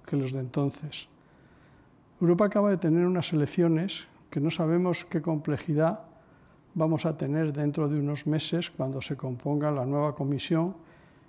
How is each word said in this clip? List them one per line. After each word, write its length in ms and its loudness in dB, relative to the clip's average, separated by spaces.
que 120 -4
los 160 0
de 80 -4
entonces. 680 -4
Europa 260 4
acaba 240 2
de 80 2
tener 280 4
unas 260 0
elecciones 760 2
que 100 -2
no 100 2
sabemos 540 0
qué 180 -4
complejidad 800 0
vamos 320 0
a 100 0
tener 360 0
dentro 360 0
de 120 0
unos 260 -4
meses 420 -2
cuando 320 -4
se 160 -6
componga 540 -2
la 160 -2
nueva 300 0
Comisión 680 -2